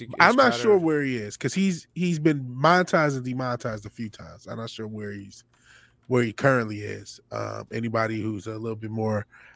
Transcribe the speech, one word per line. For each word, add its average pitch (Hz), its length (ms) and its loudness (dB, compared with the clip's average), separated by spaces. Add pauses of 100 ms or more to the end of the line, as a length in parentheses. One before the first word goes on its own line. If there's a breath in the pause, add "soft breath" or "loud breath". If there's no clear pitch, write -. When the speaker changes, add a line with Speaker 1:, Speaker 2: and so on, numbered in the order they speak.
Speaker 1:
is 117 60 -14 (120)
Speaker 2:
I'm 196 160 8
not 269 100 8
Speaker 1:
Crowder 240 160 2
Speaker 2:
sure 214 160 6
where 160 240 2
he 131 160 -2
is, 104 200 -8
'cause - 160 -2
he's, 185 420 0
he's 175 240 0
been 151 260 2
monetized 151 720 2
and 123 100 -8
demonetized 123 600 -6
a 104 40 -14
few 113 200 -10
times. - 380 -20
I'm 117 100 -10
not 113 120 -10
sure 110 180 -12
where 107 240 -10
he's 101 320 -16 (640 soft breath)
where 123 160 4
he 110 100 -2
currently 113 480 0
is. 104 380 -12 (120)
Um, 107 400 -8
anybody 113 500 -2
who's 104 260 -6
a 110 100 -10
little 110 180 -6
bit 110 160 -10
more 107 340 -2 (300 soft breath)